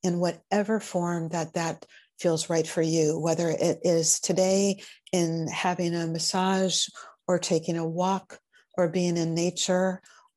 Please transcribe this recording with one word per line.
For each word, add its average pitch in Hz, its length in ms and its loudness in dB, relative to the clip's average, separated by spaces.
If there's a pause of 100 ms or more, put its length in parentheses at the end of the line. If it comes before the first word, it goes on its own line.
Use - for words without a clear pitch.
in 175 160 0
whatever 202 580 0
form 175 500 -2
that 165 260 -4
that 165 300 -4 (360)
feels 160 280 0
right 160 180 2
for - 140 -2
you, 160 380 2
whether 165 320 0
it - 320 0
is 165 380 2
today 190 600 2 (320)
in 165 360 0
having 175 480 -2
a 170 100 -2
massage 185 800 0 (400)
or 175 140 2
taking 165 360 0
a 165 100 -2
walk 180 520 -2 (400)
or 175 100 2
being 175 280 0
in 165 180 0
nature 180 640 0 (360)